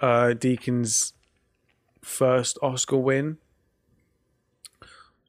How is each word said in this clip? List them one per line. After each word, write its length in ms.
uh, 320
Deacon's 800
first 600
Oscar 360
win. 400